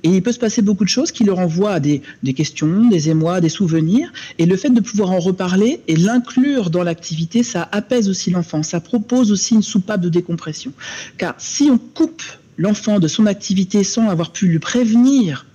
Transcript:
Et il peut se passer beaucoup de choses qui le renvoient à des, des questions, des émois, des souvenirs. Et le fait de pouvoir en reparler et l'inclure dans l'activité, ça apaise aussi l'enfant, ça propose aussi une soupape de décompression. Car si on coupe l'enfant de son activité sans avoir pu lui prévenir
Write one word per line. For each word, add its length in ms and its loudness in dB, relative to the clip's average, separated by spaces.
Et 60 2
il 120 4
peut 100 -2
se 80 -6
passer 220 0
beaucoup 220 2
de 60 0
choses 220 -2
qui 120 -2
le 100 2
renvoient 400 0
à 60 0
des, 220 0
des 100 -2
questions, 540 0
des 220 2
émois, 320 0
des 80 2
souvenirs. 600 0
Et 80 2
le 100 4
fait 140 -2
de 100 4
pouvoir 320 0
en 80 2
reparler 680 0
et 80 0
l'inclure 760 0
dans 140 0
l'activité, 600 -4
ça 280 -4
apaise 380 -2
aussi 220 -4
l'enfant, 320 -2
ça 160 -4
propose 520 0
aussi 240 0
une 80 4
soupape 380 -2
de 80 -2
décompression. 640 -4
Car 200 -6
si 340 0
on 60 4
coupe 460 -4
l'enfant 420 0
de 80 2
son 200 2
activité 560 0
sans 260 0
avoir 220 -2
pu 160 0
lui 120 2
prévenir 960 2